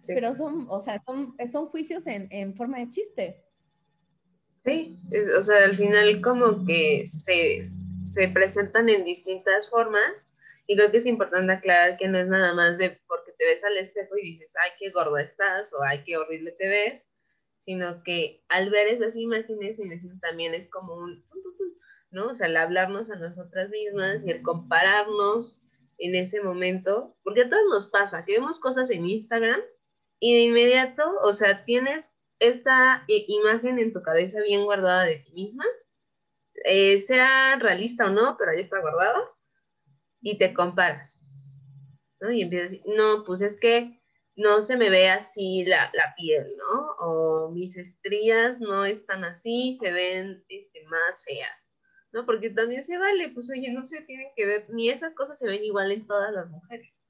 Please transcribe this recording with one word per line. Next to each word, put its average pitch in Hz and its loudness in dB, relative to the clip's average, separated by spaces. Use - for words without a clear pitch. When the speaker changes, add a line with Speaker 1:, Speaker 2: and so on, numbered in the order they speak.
Speaker 1:
Sí. - -8
Speaker 2:
Pero 240 -2
son, 294 -8
o 196 -6
sea, 208 -10
son, 262 -10
son 302 -6
juicios 330 -10
en, 202 -10
en 196 -10
forma 247 -8
de 240 -10
chiste. 220 -8
Speaker 1:
Sí, 320 -4
es, 208 -2
o 190 4
sea, 202 6
al 196 2
final 208 4
como 233 2
que 160 2
se, 170 0
se - -4
presentan 196 2
en 196 4
distintas 190 -2
formas, 226 0
y 202 2
creo 208 8
que 220 4
es 240 2
importante 190 2
aclarar 180 4
que 190 -4
no 190 0
es 185 0
nada 190 2
más 175 2
de 180 -2
porque 170 -8
te 165 0
ves 165 2
al 202 0
espejo 196 -8
y 202 -4
dices, 160 -20
"Ay, 180 -2
qué 196 -10
gorda 151 -2
estás", 196 -4
o 139 -4
"Ay, 143 -4
qué 165 -6
horrible 160 -8
te 196 -4
ves", 208 -2
sino 175 -8
que 170 -6
al 190 0
ver 208 4
esas 226 -2
imágenes, 220 -6
imagino, 180 -14
también 165 -6
es 185 -10
como 185 -14
un, 175 -16
¿no? 196 -8
O 262 -10
sea, 202 -2
el 165 0
hablarnos 185 0
a 202 -10
nosotras 180 -10
mismas 202 -4
y 180 -4
el 127 -6
compararnos 202 0
en 180 -6
ese 185 -4
momento, 185 -4
porque 208 2
a 247 2
todos 415 4
nos 202 0
pasa, 196 0
que 196 -4
vemos 285 -2
cosas 254 -2
en 175 -2
Instagram 226 -2
y 240 4
de 233 8
inmediato, 247 4
o 208 4
sea, 196 2
tienes 262 -2
esta, 254 4
eh, 208 2
imagen 226 2
en 226 0
tu 180 -8
cabeza 180 0
bien 202 2
guardada 185 2
de 160 0
ti - -20
misma, 208 -10
eh, 196 6
sea 262 4
realista 220 0
o 190 0
no, 226 2
pero 180 0
ahí 165 0
está 196 -6
guardada, 175 0
y 202 -6
te 185 2
comparas, 175 -2
¿no? 202 -4
Y 226 0
empiezas 175 -4
a 190 -12
decir, - -14
"No, 214 4
pues 185 -4
es 208 -2
que 240 2
no 208 6
se 254 -2
me 220 4
ve 190 8
así 190 -2
la, 160 2
la 151 0
piel, 156 -2
¿no? 226 -4
O 160 -2
mis 185 -10
estrías 226 -2
no 196 -2
están 196 -6
así, 233 -6
se 196 -6
ven, 185 -4
este, 190 -20
más 165 -4
feas", 131 -14
¿no? 240 -8
Porque 220 -2
también 240 -4
se 349 -8
vale, 370 0
pues, 247 -14
oye, 254 -8
no 262 -8
se 311 -16
tienen 262 -18
que 208 -2
ver, 208 -2
ni 233 0
esas 320 -8
cosas 277 -10
se 247 -6
ven 208 -4
igual 196 -2
en 214 -8
todas 208 -2
las 175 -8
mujeres. 233 -20